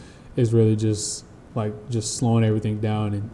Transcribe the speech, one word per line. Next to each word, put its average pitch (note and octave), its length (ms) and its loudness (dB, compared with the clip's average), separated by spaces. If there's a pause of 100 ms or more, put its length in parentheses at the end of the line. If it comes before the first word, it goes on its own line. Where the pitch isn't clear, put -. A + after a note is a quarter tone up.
(360)
it's A#2 160 2
really A2 220 6
just, G#2+ 500 -4 (300)
like, G#2+ 180 -4 (160)
just A2+ 280 -4
slowing A2+ 280 2
everything G#2+ 360 0
down G#2+ 340 -2
and G#2 200 -6